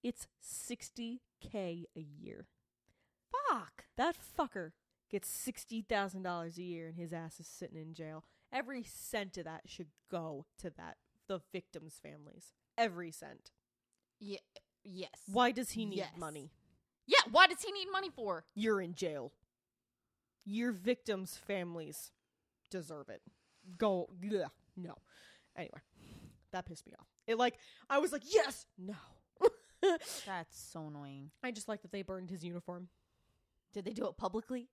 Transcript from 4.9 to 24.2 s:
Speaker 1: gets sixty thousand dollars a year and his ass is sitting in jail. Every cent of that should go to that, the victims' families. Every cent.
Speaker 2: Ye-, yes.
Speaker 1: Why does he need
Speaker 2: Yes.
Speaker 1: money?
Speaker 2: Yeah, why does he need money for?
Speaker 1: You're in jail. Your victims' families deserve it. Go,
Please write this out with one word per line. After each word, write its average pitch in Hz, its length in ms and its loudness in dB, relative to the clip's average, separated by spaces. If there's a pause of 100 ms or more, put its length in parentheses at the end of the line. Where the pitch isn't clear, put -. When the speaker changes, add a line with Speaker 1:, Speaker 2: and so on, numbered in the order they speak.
Speaker 1:
gets - 180 -2
sixty - 540 -6
thousand 196 400 2
dollars 170 360 -2
a 180 40 -8
year 165 260 -6
and 165 80 -10
his 170 160 -6
ass 165 260 -8
is 165 80 -14
sitting - 340 -12
in 160 140 -10
jail. 156 300 -10 (280)
Every 254 300 -4
cent - 560 -6
of 165 60 -6
that 160 220 -10
should 160 220 -12 (220)
go 160 360 -6 (120)
to 165 120 -8
that, - 260 -14 (320)
the 185 120 -2 (120)
victims' 160 500 -10
families. 147 500 -18 (240)
Every 180 340 0
cent. - 400 -16 (680)
Speaker 2:
Ye-, 202 220 -8 (440)
yes. 185 260 -8 (160)
Speaker 1:
Why 240 260 8
does 233 180 -2
he 220 160 -2
need 190 120 -2
Speaker 2:
Yes. 190 200 -2
Speaker 1:
money? 151 320 -6 (560)
Speaker 2:
Yeah, 392 120 10 (120)
why 349 160 12
does - 160 2
he 403 100 -2
need 392 180 -4
money 381 200 0
for? 196 340 -2 (100)
Speaker 1:
You're 208 260 4
in 175 140 -4
jail. 147 380 -2 (1120)
Your 226 280 2
victims' 196 640 2
families 170 760 -4 (600)
deserve 156 380 -8
it. 104 140 -12 (560)
Go, 190 320 4 (120)